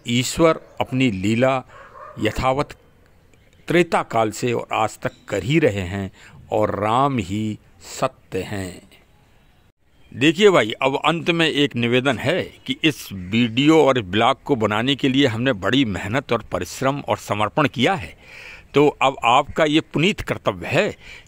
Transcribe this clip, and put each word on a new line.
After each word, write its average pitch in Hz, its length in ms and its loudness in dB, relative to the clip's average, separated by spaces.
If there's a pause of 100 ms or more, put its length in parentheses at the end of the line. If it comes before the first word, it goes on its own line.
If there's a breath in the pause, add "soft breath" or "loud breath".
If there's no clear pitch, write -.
ईश्वर 127 520 2 (220)
अपनी 127 300 0
लीला 113 520 0 (560 loud breath)
यथावत 131 560 -2 (920)
त्रेता 170 360 2
काल 113 280 0
से 120 220 -4
और 117 200 -4
आज 107 260 -2
तक - 120 -6 (180)
कर 98 140 -4
ही 147 160 2
रहे 104 220 2
हैं 95 300 -6 (400 loud breath)
और 107 280 0
राम 127 380 0
ही 104 420 -4 (220)
सत्य - 600 -8
हैं। 92 400 -10 (1300)
देखिए 160 360 4
भाई, 127 220 4
अब 135 340 -2
अंत 165 240 0
में 165 200 2
एक 139 260 0
निवेदन 120 420 0
है 139 260 -2
कि - 400 -10
इस - 300 -2
वीडियो 117 720 2
और 131 160 2
ब्लॉग 110 420 0
को 143 120 0
बनाने 110 400 0
के 135 140 0
लिए 135 180 2
हमने 123 260 -2
बड़ी 107 320 0
मेहनत 107 460 -4
और 117 200 -2
परिश्रम 131 480 -4
और 113 180 -2
समर्पण 110 500 -2
किया 156 260 0
है, 90 240 -10 (560 loud breath)
तो 143 280 4
अब 135 140 2 (100)
आपका 139 400 4
ये 151 140 2
पुनीत 156 420 -2
कर्तव्य 95 460 -4
है 170 300 0 (300 loud breath)